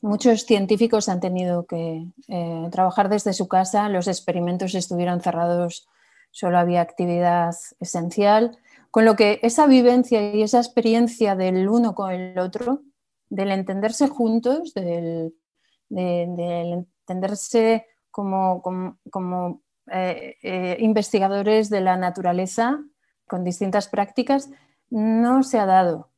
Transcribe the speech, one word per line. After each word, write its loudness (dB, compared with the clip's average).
Muchos 2
científicos 2
han -2
tenido -2
que, -8
eh, -6
trabajar 0
desde 0
su -4
casa, 0
los -2
experimentos -4
estuvieron -2
cerrados, -2
solo -2
había 2
actividad 0
esencial, 0
con 4
lo 6
que 4
esa 4
vivencia 6
y 2
esa 4
experiencia 2
del 2
uno 2
con -4
el -6
otro, -4
del -4
entenderse -2
juntos, -2
del, -6
de, -2
del -6
entenderse -2
como, -2
como, -6
como, -6
eh, -6
eh, -6
investigadores 2
de 0
la 2
naturaleza -2
con -6
distintas -2
prácticas, -2
no 2
se 0
ha 2
dado. 2